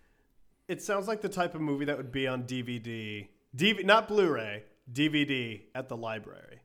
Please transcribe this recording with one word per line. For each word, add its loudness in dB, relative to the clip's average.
it -4
sounds -2
like -2
the -2
type 0
of -4
movie 0
that 0
would -8
be 0
on 0
D -4
V -4
D, -8
D 4
V, -2
not 8
Blu-ray, 2
D 2
V 2
D -2
at -8
the -8
library. -10